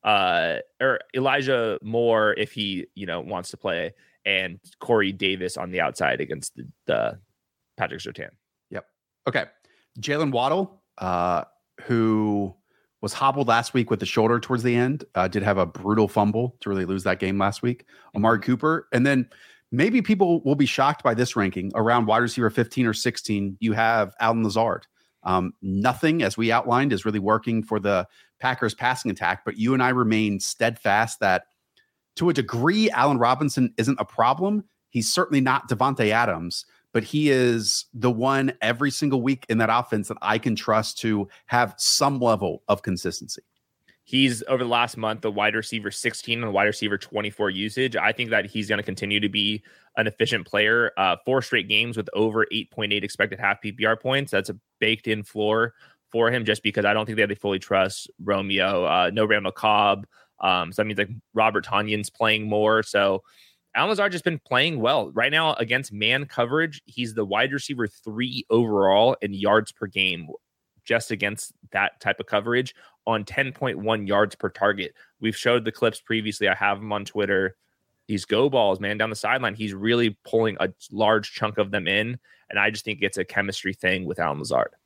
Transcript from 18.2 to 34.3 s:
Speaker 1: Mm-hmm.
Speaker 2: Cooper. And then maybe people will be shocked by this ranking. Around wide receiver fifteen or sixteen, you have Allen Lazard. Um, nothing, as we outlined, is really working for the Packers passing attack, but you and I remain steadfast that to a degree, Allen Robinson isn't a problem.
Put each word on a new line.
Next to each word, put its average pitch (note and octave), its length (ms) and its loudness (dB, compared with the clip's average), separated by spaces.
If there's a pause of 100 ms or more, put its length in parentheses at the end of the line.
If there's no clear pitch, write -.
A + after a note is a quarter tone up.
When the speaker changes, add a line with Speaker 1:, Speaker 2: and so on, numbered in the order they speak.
Speaker 1:
Mm-hmm. - 80 -6
Speaker 2:
Cooper. D3+ 460 0
And B2+ 140 4
then C3 220 2 (440)
maybe G#3 300 2
people F#3 400 2
will C#3 120 2
be C#3 120 4
shocked C#3 360 0
by A#2+ 120 2
this A#2+ 200 0
ranking. F#2+ 400 -2
Around A#2 320 2
wide A2 120 4
receiver A#2+ 320 2
fifteen A#2+ 360 0
or A2 60 2
sixteen, G2+ 680 -4
you A2+ 120 0
have A2+ 480 2
Allen A2+ 240 2
Lazard. G#2+ 420 0 (360)
Um, F#2 380 0
nothing, B2 640 0
as G2 160 0
we A2+ 120 0
outlined, B2 440 2
is F#2 100 -4
really G#2+ 140 0
working A2 440 0
for G#2+ 160 -4
the F#2+ 300 0 (300)
Packers B2 360 -2
passing B2 360 -2
attack, F#2 340 -2
but G#2+ 140 -6
you A#2+ 160 2
and C3 80 2
I B2 80 4
remain A2 500 2
steadfast A2+ 800 0
that F#2 240 2 (720)
to F3 140 2
a - 20 0
degree, C#3 580 2
Allen C3 280 2
Robinson B2+ 580 2
isn't A#2+ 240 0
a G#2 60 0
problem. F3+ 580 2 (240)